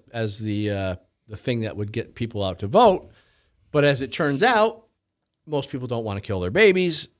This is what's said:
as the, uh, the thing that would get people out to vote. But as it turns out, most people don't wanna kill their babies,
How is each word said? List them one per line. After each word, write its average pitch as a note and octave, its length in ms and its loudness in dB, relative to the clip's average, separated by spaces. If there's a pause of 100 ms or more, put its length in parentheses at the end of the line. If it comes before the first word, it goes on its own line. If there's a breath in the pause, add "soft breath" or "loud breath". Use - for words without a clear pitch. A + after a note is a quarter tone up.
(120)
as A2 260 -4
the, G#2 320 -2
uh, F#2+ 260 -2 (320)
the G#2+ 80 -12
thing A#2+ 240 -4
that G#2 160 -6
would G#2 160 -6
get - 220 -8
people A2+ 280 -6
out F#2 180 -4
to G#2 60 -6
vote. F#3 440 4 (600 soft breath)
But D3 140 2
as C#3+ 160 2
it C3 120 -6
turns C#3+ 300 0
out, A3+ 440 2 (600)
most D3 220 -4
people B2+ 200 -6
don't A#2 160 -4
wanna G2 180 -4
kill G2 180 -4
their F2+ 100 -2
babies, F#3 580 2 (120)